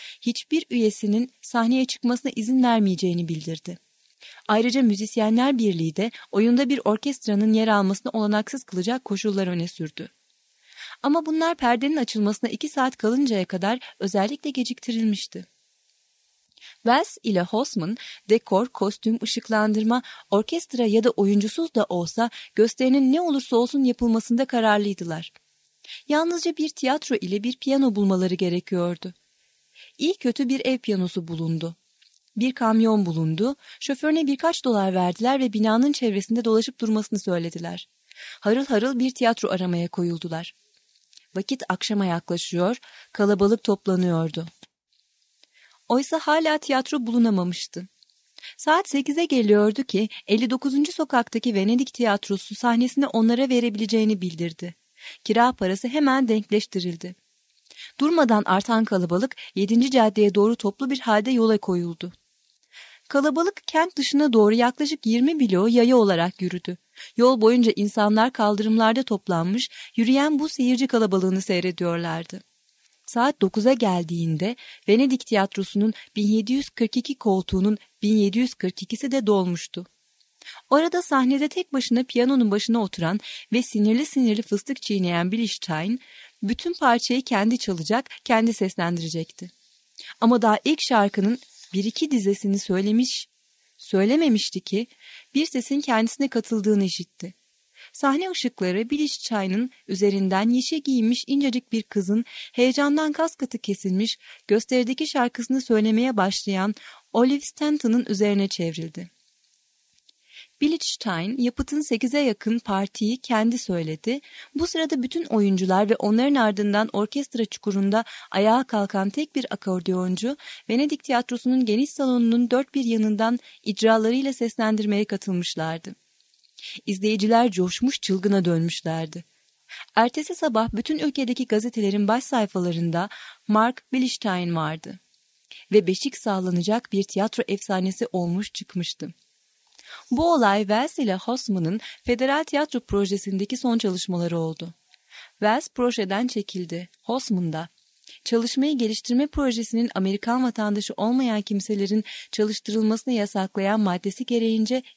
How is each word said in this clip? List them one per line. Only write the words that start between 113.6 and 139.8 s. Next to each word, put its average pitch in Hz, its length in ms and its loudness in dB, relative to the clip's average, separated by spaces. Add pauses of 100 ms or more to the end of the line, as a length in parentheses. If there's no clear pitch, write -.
Bu 311 120 -2
sırada 320 360 -2
bütün 330 220 -4
oyuncular 196 640 2
ve 226 60 2
onların 233 380 2
ardından 208 580 2
orkestra 226 520 -2
çukurunda 202 600 0 (260)
ayağa 220 340 2
kalkan 202 460 -2
tek 302 260 -6
bir 262 140 -2
akordeoncu, 185 880 -2 (320)
Venedik 285 360 -2
Tiyatrosu'nun 247 600 0
geniş 226 260 0
salonunun 240 600 2
dört 254 240 0
bir 269 100 -2
yanından 226 540 0 (240)
icralarıyla 226 680 2
seslendirmeye 214 720 -2
katılmışlardı. 175 880 -6 (920)
İzleyiciler 214 640 2
coşmuş, 185 500 -2
çılgına 190 440 2
dönmüşlerdi. 165 800 -4 (680)
Ertesi 247 400 0
sabah 226 380 0
bütün 262 260 -4
ülkedeki 262 480 -4
gazetelerin 208 640 0
baş 240 160 0
sayfalarında 175 840 -2 (400)
Mark 220 440 0
Bilstein 185 640 -2
vardı 160 420 -6 (720)
ve 202 140 6
beşik 190 300 -2
sağlanacak 185 760 -2
bir 196 100 0
tiyatro 202 460 -2
efsanesi 190 640 -4
olmuş 180 400 -4
çıkmıştı. - 640 -10 (960)